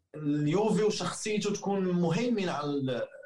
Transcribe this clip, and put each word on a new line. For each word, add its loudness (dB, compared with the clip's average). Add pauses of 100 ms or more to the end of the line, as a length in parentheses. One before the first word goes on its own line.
(140)
اليوفي 2
وشخصيته 0
تكون -2
مهيمنة 2
على -2
ال-، -2 (160)